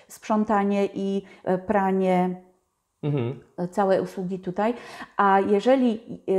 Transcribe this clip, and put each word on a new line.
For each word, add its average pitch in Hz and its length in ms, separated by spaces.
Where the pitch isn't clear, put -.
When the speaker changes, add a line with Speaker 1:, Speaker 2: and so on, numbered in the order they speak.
Speaker 1:
sprzątanie 202 840
i, 196 280
e, 185 140
pranie, 185 840
Speaker 2:
Mhm. 139 380
Speaker 1:
e, 175 100
całe 190 340
usługi 185 360
tutaj. 202 360
A 196 240
jeżeli, 220 600